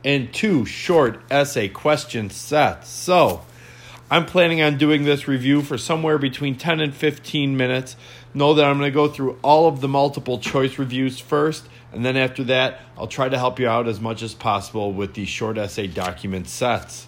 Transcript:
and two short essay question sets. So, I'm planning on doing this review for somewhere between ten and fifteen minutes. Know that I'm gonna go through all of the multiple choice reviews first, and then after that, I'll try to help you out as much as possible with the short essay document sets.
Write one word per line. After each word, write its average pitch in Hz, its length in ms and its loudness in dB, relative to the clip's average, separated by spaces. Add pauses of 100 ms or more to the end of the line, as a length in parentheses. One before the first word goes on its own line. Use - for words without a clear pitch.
and 139 260 0
two 175 340 2
short 143 540 2 (100)
essay 139 380 0
question 123 600 -2
sets. 139 580 0
So, 147 540 2 (680)
I'm 160 160 2
planning 165 360 2
on 147 160 2
doing 147 260 4
this 143 240 0
review 139 340 2
for 139 160 -6
somewhere 160 400 0
between 139 380 -2
ten 160 240 -2
and 143 140 -2
fifteen 143 640 -2
minutes. 131 400 -2 (360)
Know 143 200 4
that 151 120 6
I'm 143 120 2
gonna 143 140 0
go 147 180 4
through 135 320 -4
all 156 260 6
of 139 140 0
the 139 80 -2
multiple 139 480 0
choice 131 400 -2
reviews 131 420 -4
first, 151 480 -2 (240)
and 117 140 -6
then 131 100 0
after 131 300 0
that, 131 340 0 (160)
I'll 110 120 -10
try 131 200 -2
to 131 100 0
help 123 220 -2
you 123 80 2
out 117 200 2
as 104 120 -4
much 113 220 -6
as 113 120 -10
possible 101 600 -4
with 98 220 -6
the 101 100 -6
short 110 320 -4
essay 104 300 -6
document 90 600 -6
sets. - 600 -4